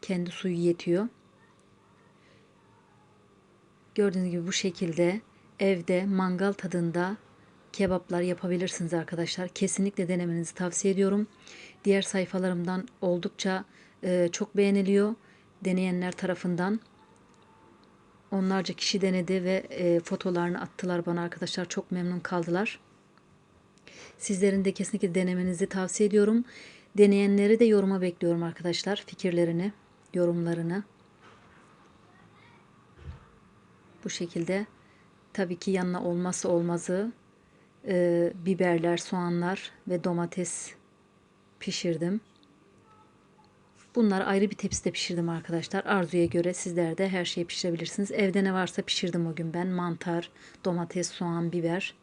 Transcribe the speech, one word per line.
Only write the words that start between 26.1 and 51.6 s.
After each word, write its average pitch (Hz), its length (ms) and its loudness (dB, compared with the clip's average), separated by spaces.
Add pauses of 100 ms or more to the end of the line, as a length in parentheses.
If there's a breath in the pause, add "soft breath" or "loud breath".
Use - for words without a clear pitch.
Deneyenleri 202 640 6
de 240 60 8
yoruma 196 360 4
bekliyorum 175 420 0
arkadaşlar. 170 640 -4
Fikirlerini, 175 680 0 (400)
yorumlarını. 170 680 0 (3250)
Bu 196 60 -6
şekilde 180 560 -2 (680 soft breath)
tabii 180 220 -2
ki 190 160 -4
yanına 180 320 0
olmazsa 180 460 -2
olmazı, 175 600 0 (760 soft breath)
e, 170 460 4 (120)
biberler, 175 520 2
soğanlar 175 760 -2 (160)
ve 180 160 -2
domates 170 680 -4 (840)
pişirdim. 175 640 -2 (1700)
Bunları 202 300 4
ayrı 196 240 2
bir - 60 -8
tepside - 360 -2
pişirdim 170 380 -2
arkadaşlar. 165 560 -2
Arzuya 175 400 2
göre 175 280 0
sizler 170 440 -2
de 196 120 0
her 180 160 -2
şeyi 170 220 -4
pişirebilirsiniz. 170 640 -4
Evde 196 320 2
ne 190 100 2
varsa 185 280 -2
pişirdim 170 460 -2
o 160 80 -4
gün 165 180 -6
ben. 175 140 -2
Mantar, 175 640 -4 (340 loud breath)
domates, 175 460 -2
soğan, 170 400 -2
biber. 175 520 -2